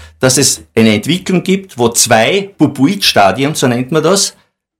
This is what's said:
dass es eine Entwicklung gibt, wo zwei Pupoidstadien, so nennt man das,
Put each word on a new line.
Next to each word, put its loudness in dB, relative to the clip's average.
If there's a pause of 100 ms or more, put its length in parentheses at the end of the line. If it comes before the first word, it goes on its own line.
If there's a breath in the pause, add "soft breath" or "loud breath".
(200 loud breath)
dass 0
es -2 (120)
eine 4
Entwicklung -2
gibt, -4
wo 2
zwei 0
Pupoidstadien, 0
so -2
nennt -2
man 0
das, 0 (440 soft breath)